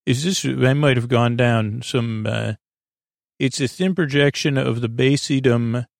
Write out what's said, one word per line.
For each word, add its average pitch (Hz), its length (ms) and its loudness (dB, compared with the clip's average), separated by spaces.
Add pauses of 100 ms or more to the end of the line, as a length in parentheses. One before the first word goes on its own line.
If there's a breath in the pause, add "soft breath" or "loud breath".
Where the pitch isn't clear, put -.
is 127 180 0
this, 180 220 -2
I 131 280 2
might 143 220 2
have 120 140 -2
gone 120 260 2
down 117 460 0
some, 113 440 -4
uh, 110 280 -4 (840)
it's 135 220 -2
a 135 80 0
thin 185 260 -2
projection 143 640 0
of 127 220 -2
the 120 100 -2
basidium 123 960 0 (140)